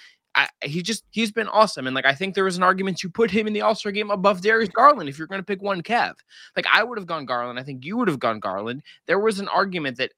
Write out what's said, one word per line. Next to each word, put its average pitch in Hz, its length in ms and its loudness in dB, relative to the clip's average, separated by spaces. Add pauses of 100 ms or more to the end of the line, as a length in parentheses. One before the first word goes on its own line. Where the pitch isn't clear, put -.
(340)
I, - 160 2 (120)
he 151 200 -4
just, 208 260 -6
he's 214 240 -2
been 220 160 -4
awesome. 196 380 2
And, 131 100 -2
like, 131 80 -2
I 135 80 4
think 185 220 -4
there 196 100 2
was 180 140 -2
an 185 40 0
argument 185 360 2
to 185 100 -8
put 226 220 2
him 214 160 0
in 214 80 -2
the 208 80 -2
All-Star 214 280 0
game 208 200 -4
above 196 320 2
Darius 220 260 2
Garland 233 400 6
if 139 80 -10
you're 160 100 -10
gonna 196 160 -8
pick 196 200 -6
one 196 200 -2
Cav. 202 300 0 (420)
Like, - 160 -2
I 196 140 6
would 233 140 -8
have 185 80 -10
gone 160 180 -6
Garland. 123 340 -4
I 131 40 -8
think 135 240 -12
you 202 100 -6
would 247 100 2
have 147 120 0
gone 113 200 0
Garland. 107 440 -6 (240)
There 180 120 2
was 208 200 0
an 196 100 -8
argument 170 480 0
that 127 220 -4